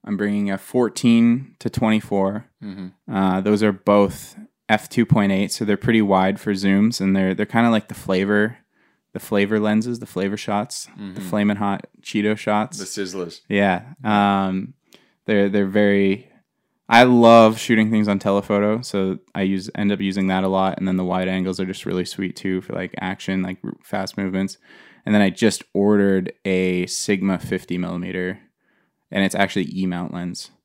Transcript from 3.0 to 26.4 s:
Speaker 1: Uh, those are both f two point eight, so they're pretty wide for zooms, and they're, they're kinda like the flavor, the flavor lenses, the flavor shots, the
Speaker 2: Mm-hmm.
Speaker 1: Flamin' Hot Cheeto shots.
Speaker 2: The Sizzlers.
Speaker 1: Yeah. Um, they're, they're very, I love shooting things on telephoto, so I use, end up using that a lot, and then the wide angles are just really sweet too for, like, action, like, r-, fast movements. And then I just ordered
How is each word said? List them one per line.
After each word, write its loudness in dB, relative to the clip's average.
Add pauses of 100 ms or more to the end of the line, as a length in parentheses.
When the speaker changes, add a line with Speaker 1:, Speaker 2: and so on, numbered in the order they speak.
Speaker 1:
Uh, 2
those 2
are 4
both 0 (320)
f 0
two 2
point 2
eight, 0
so -6
they're 2
pretty 2
wide 2
for -4
zooms, 2
and 2
they're, 0
they're -2
kinda 2
like 0
the -12
flavor, 0 (560)
the -10
flavor 0
lenses, -2
the -12
flavor -6
shots, -6
the -20
Speaker 2:
Mm-hmm. -12
Speaker 1:
Flamin' 0
Hot -4 (140)
Cheeto -2
shots. -2
Speaker 2:
The -10
Sizzlers. -10
Speaker 1:
Yeah. 0 (100)
Um, 0 (520)
they're, 2
they're 0
very, 2 (600)
I 10
love 8
shooting 0
things 0
on 0
telephoto, 0
so -4 (160)
I -4
use, -2
end -2
up -2
using -2
that 0
a 0
lot, 0
and -6
then -2
the -2
wide -2
angles -4
are -4
just -10
really -4
sweet -8
too -4
for, -12
like, -8
action, -6
like, -8
r-, -10 (100)
fast -8
movements. -4 (480)
And 0
then 6
I 4
just 0 (100)
ordered 2 (120)